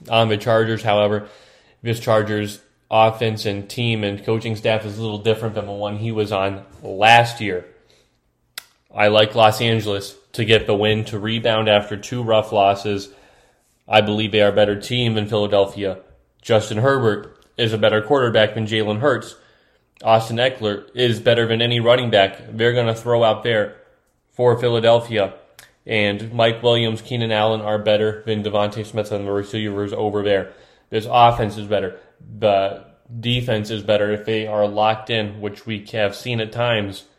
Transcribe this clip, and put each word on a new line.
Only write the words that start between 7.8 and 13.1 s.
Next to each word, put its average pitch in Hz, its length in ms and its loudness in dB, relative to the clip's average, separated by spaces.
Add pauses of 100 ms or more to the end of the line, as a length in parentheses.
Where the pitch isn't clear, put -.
I 104 160 2
like 107 280 4
Los 110 240 4
Angeles 104 560 -2 (160)
to 117 120 -4
get 107 220 4
the 110 80 2
win, 107 320 2
to 110 120 -8
rebound 110 500 0
after 104 280 2
two 123 260 -8
rough 110 300 2
losses. 101 560 2 (800)